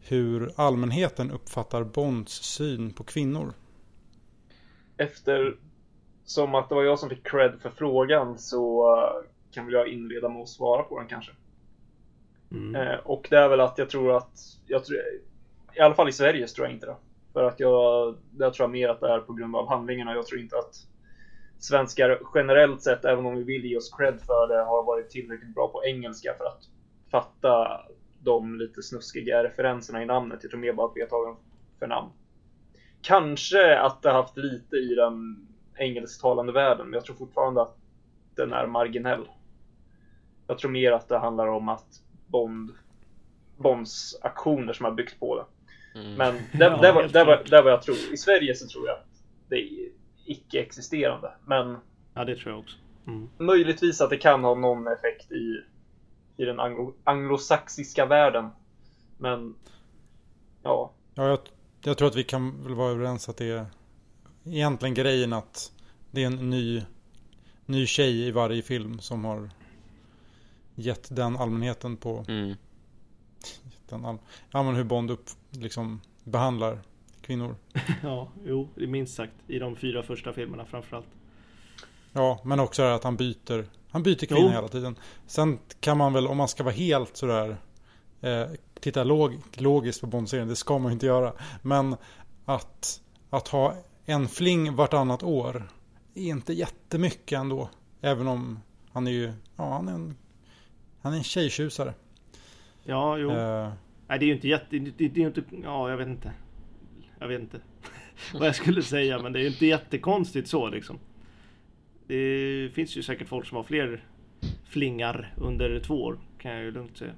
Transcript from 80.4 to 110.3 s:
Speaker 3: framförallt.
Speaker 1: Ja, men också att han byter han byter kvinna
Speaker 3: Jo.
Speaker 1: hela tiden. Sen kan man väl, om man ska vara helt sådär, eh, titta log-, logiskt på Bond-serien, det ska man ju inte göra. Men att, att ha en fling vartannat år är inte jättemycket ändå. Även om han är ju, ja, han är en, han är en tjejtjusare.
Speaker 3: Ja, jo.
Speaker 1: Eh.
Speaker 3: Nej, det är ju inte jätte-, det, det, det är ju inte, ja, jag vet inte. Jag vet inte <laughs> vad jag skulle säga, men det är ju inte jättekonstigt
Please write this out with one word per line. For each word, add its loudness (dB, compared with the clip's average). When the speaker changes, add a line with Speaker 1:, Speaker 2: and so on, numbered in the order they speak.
Speaker 3:
framförallt. -14
Speaker 1:
Ja, 0
men 0
också 0
att 2
han -2
byter -4
han -4
byter 2
kvinna 2
Speaker 3:
Jo. 8
Speaker 1:
hela 0
tiden. -8
Sen 0
kan 2
man 4
väl, 2
om -2
man 0
ska -6
vara -2
helt 0
sådär, -2
eh, -2
titta -2
log-, 2
logiskt 2
på -8
Bond-serien, -4
det -4
ska -2
man -2
ju 0
inte -2
göra. 2
Men 0
att, -6
att -4
ha 2
en 0
fling 0
vartannat 2
år -4
är -10
inte -6
jättemycket -4
ändå. -6
Även 0
om -6
han -4
är -2
ju, -4
ja, -6
han -6
är -8
en, -10
han -4
är -4
en -6
tjejtjusare. -4
Speaker 3:
Ja, -2
jo. -2
Speaker 1:
Eh. -4
Speaker 3:
Nej, -2
det 0
är 4
ju 4
inte -4
jätte-, -2
det, -
det, -4
det -2
är 4
ju 2
inte, -4
ja, -6
jag -6
vet -6
inte. -10
Jag -10
vet -6
inte -16
<laughs> -18
vad 0
jag 2
skulle 0
säga, -2
men -8
det -4
är 0
ju 0
inte 2
jättekonstigt 0